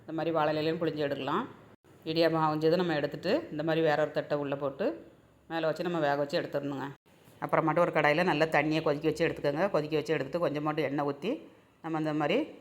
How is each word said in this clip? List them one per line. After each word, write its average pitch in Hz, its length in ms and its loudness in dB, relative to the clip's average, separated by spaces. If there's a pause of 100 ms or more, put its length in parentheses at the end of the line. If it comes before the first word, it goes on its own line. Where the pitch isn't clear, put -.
இந்த - 120 -16
மாதிரி 160 240 -2
வாழை 156 160 2
இலையிலையும் 160 300 0
புழிஞ்சு 151 260 -2
எடுக்கலாம். 139 400 -2 (560)
இடியாப்பம் 160 420 2
அவிஞ்சதை 156 300 4
நம்ம 175 180 0
எடுத்துட்டு, 160 560 -2
இந்த 151 120 -6
மாதிரி 160 240 2
வேற 151 160 4
ஒரு 147 80 0
தட்டை 147 280 -2
உள்ள 143 180 -2
போட்டு, 143 300 -4 (640)
மேல 160 180 -2
வச்சு 156 160 -2
நம்ம 175 160 -2
வேக 143 160 2
வச்சு 143 260 0
எடுத்துடணுங்க. 143 480 -6 (520)
அப்புறமாட்டு 156 380 2
ஒரு 175 160 4
கடாயில 151 300 4
நல்லா 156 200 4
தண்ணியை 156 380 2
கொதிக்க 151 280 0
வச்சு 160 180 0
எடுத்துக்கோங்க. 151 420 0
கொதிக்க 151 300 0
வச்சு 156 140 -2
எடுத்துட்டு, 147 320 -2
கொஞ்சமாட்டு 151 420 -2
எண்ணெய் 143 220 -2
ஊத்தி, 180 220 -4 (500)
நம்ம 160 160 -4
இந்த 156 240 -2
மாதிரி 208 260 2 (120)